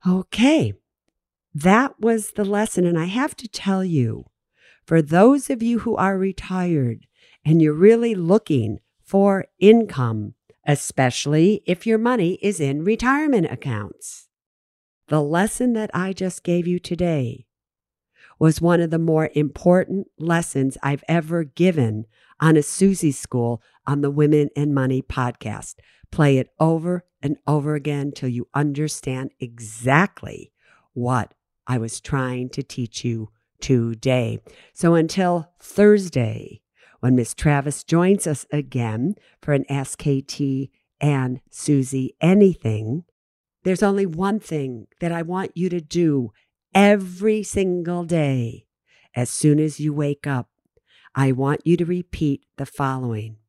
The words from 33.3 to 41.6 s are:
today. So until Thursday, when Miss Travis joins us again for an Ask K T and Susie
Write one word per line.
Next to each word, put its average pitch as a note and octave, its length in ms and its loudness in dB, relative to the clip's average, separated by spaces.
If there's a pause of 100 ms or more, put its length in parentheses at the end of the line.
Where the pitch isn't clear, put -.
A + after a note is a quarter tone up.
today. A#2 800 -2 (340)
So E3+ 220 2
until E3+ 560 0 (100)
Thursday, D#3+ 1000 0 (380)
when B2+ 160 2
Miss A#2+ 180 -2
Travis C#3+ 500 -2
joins F#3 420 2
us D3 260 -4
again C3 640 -4 (260)
for D3 100 -2
an C#3 160 0
Ask C3+ 300 -6
K C#3 220 -2
T C3+ 500 -6 (300)
and C3 400 0 (100)
Susie C3+ 720 -2